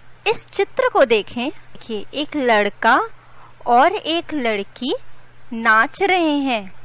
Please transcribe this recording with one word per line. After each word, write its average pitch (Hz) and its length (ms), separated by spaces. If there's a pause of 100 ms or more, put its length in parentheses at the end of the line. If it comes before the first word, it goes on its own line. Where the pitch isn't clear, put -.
(260)
इस 466 200
चित्र - 420
को 311 160
देखें। 233 440
देखिए, - 560 (100)
एक 294 220
लड़का 233 600 (720)
और 262 260
एक 330 420
लड़की 240 600 (580)
नाच 226 500
रहे 349 360
हैं। 233 340 (120)